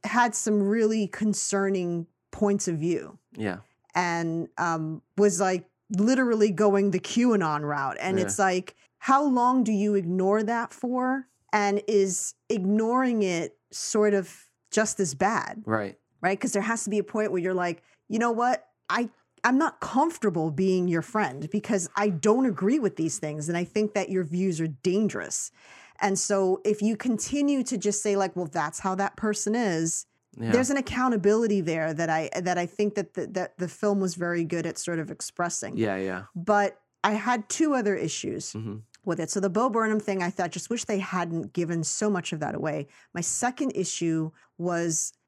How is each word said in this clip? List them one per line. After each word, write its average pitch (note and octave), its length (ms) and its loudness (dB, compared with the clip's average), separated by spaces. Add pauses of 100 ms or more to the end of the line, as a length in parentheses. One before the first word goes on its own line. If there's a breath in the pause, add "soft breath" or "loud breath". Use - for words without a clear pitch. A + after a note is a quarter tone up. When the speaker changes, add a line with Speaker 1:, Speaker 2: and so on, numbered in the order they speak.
Speaker 1:
had A#3 320 2
some G#3+ 260 2
really G#3+ 460 2
concerning F#3+ 1000 -2 (240)
points G3+ 360 0
of E3+ 100 0
view. D#3 400 -2 (200)
Speaker 2:
Yeah. G2 200 -2 (380)
Speaker 1:
And, E3+ 520 -2 (100)
um, D#3+ 440 -2 (160)
was, G3+ 220 4
like, F#3 260 0 (320)
literally A3+ 540 4
going G3 400 4
the F3+ 80 0
QAnon F#3 600 2
route. C#3+ 380 -2
And F#3 180 -2
Speaker 2:
Yeah. - 80 2
Speaker 1:
it's G3 140 -4
like, F#3 360 0 (240 soft breath)
how C4+ 240 4
long B3+ 400 4
do G#3+ 80 2
you G#3 240 2
ignore F#3+ 480 2
that A#3 300 -2
for? B3+ 540 -2 (260)
And G3+ 340 2
is G3 460 2 (160)
ignoring A3+ 760 2
it E3+ 340 -2 (140)
sort G#3 420 2
of F#3+ 200 0 (380)
just - 280 0
as E3+ 160 0
bad? G3+ 500 -2
Speaker 2:
Right. A2 320 0 (240)
Speaker 1:
Right? F#3+ 180 0
'Cause G#3+ 140 -2
there G3+ 80 2
has A3+ 240 -2
to G#3 40 -6
be G#3 100 2
a G3 40 0
point G#3 280 -2
where F#3 100 0
you're F#3 120 -2
like, F3 280 -2 (260 soft breath)
"You A3 120 -2
know A#3+ 120 2
what? A#3+ 360 0 (220)
I, A3 200 0 (340)
I'm B3 140 4
not D#4 240 2
comfortable G#3 680 0
being F#3 360 2
your E3 140 2
friend D#3 480 -4
because G3+ 460 -2
I G#3 140 2
don't G#3+ 360 4
agree G#3+ 340 2
with G#3+ 160 0
these D#3+ 220 -2
things. D3+ 320 -4
And E3+ 80 -2
I F3 80 0
think G#3 300 -2
that G3 140 0
your F#3 140 0
views E3+ 380 0
are D#3+ 60 0
dangerous." F3 840 -2 (480 loud breath)
And G3 180 2
so F#3+ 460 2
if G#3 180 0
you G#3+ 140 2
continue C4+ 680 0
to B3 140 -2
just G3+ 260 -2
say, G3+ 120 2
like, G3 200 0
"Well, F3+ 100 -2
that's D#3 340 -4
how F#3+ 160 -2
that G3 220 -2
person G#3+ 380 -2
is," E3 500 0 (340)
Speaker 2:
Yeah. A2+ 120 0
Speaker 1:
there's B3 180 4
an C#4 80 0
accountability A3+ 800 2
there D#3+ 340 -2
that D#3+ 160 -2
I, D#3+ 200 0 (100)
that F3+ 200 0
I F3 80 -2
think G#3 280 -2
that G3 200 -6
the, F3 120 -4
that F#3 300 -6
the F3+ 100 -4
film G3+ 320 0
was F#3 160 0
very F3 300 -2
good E3 220 -4
at - 100 -6
sort E3+ 220 -4
of D#3 120 -6
expressing. - 640 -6
Speaker 2:
Yeah, G#2 220 0
yeah. F#2+ 260 -4 (120)
Speaker 1:
But G3+ 440 0 (240)
I G#3+ 100 2
had A3 360 -2
two D#4 240 0
other G#3 220 2
issues - 580 -6
Speaker 2:
Mm-hmm. G#2+ 220 -8 (300)
Speaker 1:
with E3+ 140 -2
it. D#3+ 120 -6
So G#3 80 -2
the F#3+ 100 0
Bo A3 220 2
Burnham G#3+ 280 2
thing, G3 220 -2
I F3 80 0
thought, F3+ 220 -4
just - 180 -10
wish A#3 160 -4
they G3+ 140 0
hadn't F3 540 -4
given E3+ 300 -2
so G#3 280 -2
much F3+ 200 -2
of D#3+ 100 -6
that D3 120 -4
away. D3+ 340 -4 (280 soft breath)
My F3 60 -4
second B3+ 540 -2
issue E3 540 -2 (300 soft breath)
was E3+ 520 -2 (160)